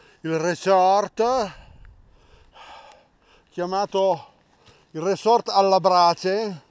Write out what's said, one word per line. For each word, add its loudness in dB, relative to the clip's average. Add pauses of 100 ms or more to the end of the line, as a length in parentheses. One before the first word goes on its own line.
(200)
il -4
resort, 0 (2250)
chiamato -4 (640)
il -10
Resort 0
alla 2
Brace 0